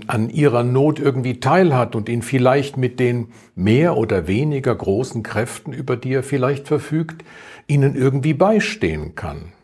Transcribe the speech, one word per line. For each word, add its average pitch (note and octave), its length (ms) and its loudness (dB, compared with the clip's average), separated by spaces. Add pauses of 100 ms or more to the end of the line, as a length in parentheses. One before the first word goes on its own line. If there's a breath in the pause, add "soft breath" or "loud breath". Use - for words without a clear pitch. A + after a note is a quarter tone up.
an A#2 220 -2
ihrer A#2+ 340 2
Not C3+ 340 2
irgendwie B2+ 440 -2
teilhat C#3 520 4
und G#2+ 140 -4
ihn A#2 140 -2
vielleicht C3+ 560 2
mit B2+ 240 -2
den A#2+ 320 0 (200 loud breath)
mehr B2+ 440 4
oder G2 300 0
weniger C3 460 0
großen A2 500 -2
Kräften, A#2 500 -6
über B2+ 240 -6
die B2+ 160 -6
er C3 100 -2
vielleicht C3+ 460 -2
verfügt, D#3 560 -4 (420 loud breath)
ihnen C#3+ 280 2
irgendwie C3+ 380 0
beistehen B2+ 840 0
kann. D#2+ 360 -10 (120)